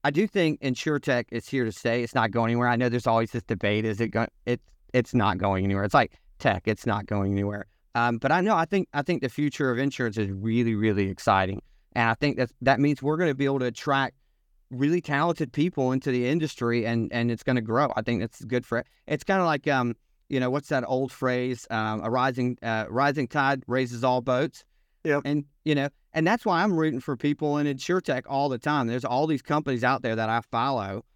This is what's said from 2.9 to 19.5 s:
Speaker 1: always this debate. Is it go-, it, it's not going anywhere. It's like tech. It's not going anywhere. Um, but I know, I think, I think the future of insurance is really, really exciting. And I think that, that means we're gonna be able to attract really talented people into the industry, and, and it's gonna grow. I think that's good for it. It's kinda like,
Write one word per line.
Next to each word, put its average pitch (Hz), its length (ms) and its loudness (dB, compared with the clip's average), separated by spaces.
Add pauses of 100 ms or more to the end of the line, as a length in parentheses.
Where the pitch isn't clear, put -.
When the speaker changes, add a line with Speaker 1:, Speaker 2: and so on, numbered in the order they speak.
Speaker 1:
always 113 260 2
this 117 100 -4
debate. 104 420 0
Is 110 160 -2
it 117 80 2
go-, 113 200 -2 (180)
it, 120 160 -2 (320)
it's 123 180 2
not 104 240 4
going 98 280 0
anywhere. 98 200 0
It's 101 80 -2
like 131 200 4 (260)
tech. 98 260 0
It's 110 220 -2
not 104 180 -2
going 101 280 0
anywhere. 101 340 -2 (280)
Um, 120 220 0
but 127 160 0
I 175 80 4
know, 202 160 2
I 165 80 2
think, 190 300 0
I 143 80 -2
think 170 180 0
the 131 80 -2
future 143 420 0
of 117 80 0
insurance 127 380 0
is 104 140 0
really, 113 440 0
really 101 360 2
exciting. 98 500 0 (320)
And 113 160 2
I 113 60 2
think 143 240 0
that, 123 120 0 (120)
that 127 180 4
means 143 220 2
we're 151 160 0
gonna 165 160 2
be 135 100 -2
able 139 140 2
to 127 80 0
attract 135 500 -2 (540)
really 143 320 0
talented 151 500 0
people 147 400 0
into 131 180 -2
the 123 160 0
industry, 123 600 0
and, 117 260 -2
and 120 180 0
it's 117 120 -6
gonna 123 180 0
grow. 113 340 0
I - 60 -2
think 110 220 -2
that's - 240 -8
good 123 180 -2
for 117 140 -4
it. 127 80 -6 (200)
It's 147 160 -4
kinda 190 220 2
like, 156 240 0